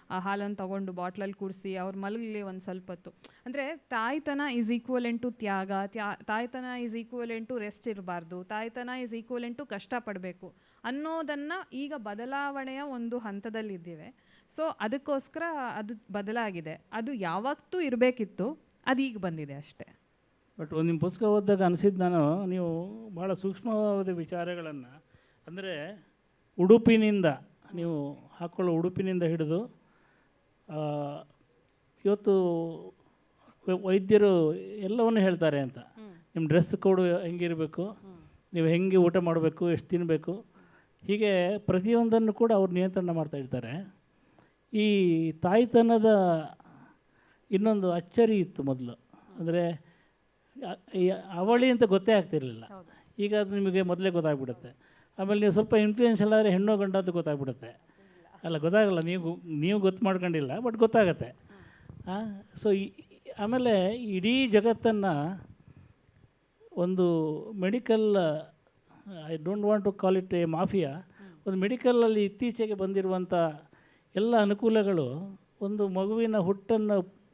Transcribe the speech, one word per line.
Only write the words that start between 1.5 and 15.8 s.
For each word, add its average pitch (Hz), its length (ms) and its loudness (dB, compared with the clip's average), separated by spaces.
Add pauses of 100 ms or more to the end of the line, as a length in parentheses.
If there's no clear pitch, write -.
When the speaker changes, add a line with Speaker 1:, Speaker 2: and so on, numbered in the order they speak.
Speaker 1:
ಅವ್ರು 190 240 -8
ಮಲಗಲಿ 214 420 -8
ಒಂದು 185 180 -12
ಸ್ವಲ್ಪ 185 320 -12
ಹೊತ್ತು. 175 200 -18 (340)
ಅಂದ್ರೆ 277 320 -8
ತಾಯ್ತನ 277 640 -4 (120)
is 240 140 0
equivalent 240 580 -4
to 240 80 -6
ತ್ಯಾಗ, 196 380 -4 (160)
ತ್ಯಾ-, 208 380 -10
ತಾಯ್ತನ 240 400 -6 (140)
is 240 120 -6
equivalent 233 600 -10
to 254 80 -6
ರೆಸ್ಟ್ 208 280 -10
ಇರಬಾರ್ದು, 180 560 -10
ತಾಯ್ತನ 226 460 -10 (140)
is 233 80 -10
equivalent 240 500 -10
to 277 80 -12
ಕಷ್ಟಪಡ್ಬೇಕು 196 840 -10 (300)
ಅನ್ನೋದನ್ನ 294 680 -6 (200)
ಈಗ 277 240 -10
ಬದಲಾವಣೆಯ 269 840 -8
ಒಂದು 247 360 -8
ಹಂತದಲ್ಲಿದ್ದೀವಿ. 202 1000 -10 (420)
So 311 40 -6 (180)
ಅದಕ್ಕೋಸ್ಕರ 269 640 -6 (320)
ಅದು 214 180 -10 (180)